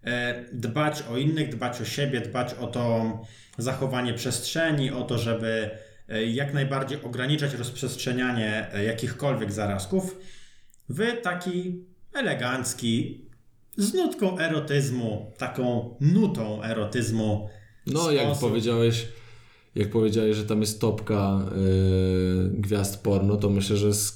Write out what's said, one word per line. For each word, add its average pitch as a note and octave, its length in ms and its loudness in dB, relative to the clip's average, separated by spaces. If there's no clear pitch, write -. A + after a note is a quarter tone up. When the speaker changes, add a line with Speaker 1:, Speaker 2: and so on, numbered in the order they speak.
Speaker 1:
e, A#2+ 500 -4
dbać C#3+ 480 -2
o B2 60 -4
innych, D3 320 0
dbać A#2 320 -4
o - 40 -4
siebie, B2+ 360 -2
dbać B2 320 -4
o A#2 140 -8
to A2+ 440 0
zachowanie B2 560 -2
przestrzeni, C#3+ 800 0
o B2 120 -4
to, - 140 -2
żeby, A2+ 520 0
e, A2 160 -2
jak C3+ 280 0
najbardziej C#3 500 -2
ograniczać B2+ 500 -2
rozprzestrzenianie, A#2+ 1200 -2
e, G2+ 100 0
jakichkolwiek A2 680 -2
zarazków G#2 640 -2
w A#3 320 -2
taki F3+ 640 -4
elegancki, B2 1120 -2
z G#3 160 0
nutką G3+ 460 0
erotyzmu, B2+ 1000 0
taką B2 640 -2
nutą A2+ 640 4
erotyzmu A2 840 0
Speaker 2:
No, D#3 240 2
jak C3 140 4
Speaker 1:
sposób. A2+ 240 2
Speaker 2:
powiedziałeś, A#2 580 2
jak G2+ 140 0
powiedziałeś, A2 480 4
że G#2+ 80 -2
tam G#2+ 160 2
jest G#2+ 200 -2
topka, G2+ 600 2
e, G2 80 -4
gwiazd G2 540 0
porno, G2+ 340 4
to G#2 120 2
myślę, G2 280 2
że G#2 160 4
z - 220 0